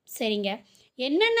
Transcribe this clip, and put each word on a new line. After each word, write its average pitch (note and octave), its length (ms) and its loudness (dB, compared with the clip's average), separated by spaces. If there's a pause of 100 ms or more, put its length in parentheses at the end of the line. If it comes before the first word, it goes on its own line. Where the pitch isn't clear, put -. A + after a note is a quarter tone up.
(100)
சரிங்க, G#3 400 -2 (480)
என்னென்ன G4 420 2